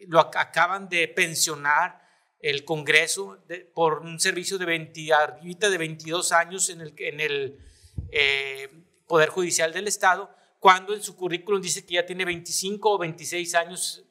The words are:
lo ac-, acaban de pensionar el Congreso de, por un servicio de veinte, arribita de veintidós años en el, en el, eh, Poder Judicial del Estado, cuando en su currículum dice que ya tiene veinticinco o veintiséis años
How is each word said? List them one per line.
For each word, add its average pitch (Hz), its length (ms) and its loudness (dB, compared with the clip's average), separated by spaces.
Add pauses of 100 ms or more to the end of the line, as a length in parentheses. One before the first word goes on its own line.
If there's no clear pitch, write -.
lo 165 120 6
ac-, 165 200 2
acaban 180 480 0
de 170 220 0
pensionar 160 920 0 (380)
el 143 240 -4
Congreso 165 840 0
de, 175 120 -12
por 160 400 0
un 165 220 -12
servicio 185 360 -2
de 180 80 -6
veinte, 160 480 -2
arribita 175 560 2
de 185 80 2
veintidós 160 540 -4
años 175 380 2
en 165 100 -12
el, 151 180 -14
en 156 220 -8
el, 143 400 -4 (520)
eh, 139 580 -2 (380)
Poder 156 200 6
Judicial 165 460 -2
del 196 160 -6
Estado, 190 440 2 (260)
cuando 190 340 6
en 202 100 -6
su 185 140 -12
currículum 180 440 -2
dice 180 240 -4
que 175 100 -6
ya 175 100 2
tiene 180 180 -6
veinticinco 190 680 -2
o 196 60 2
veintiséis 170 560 -6
años 170 580 -2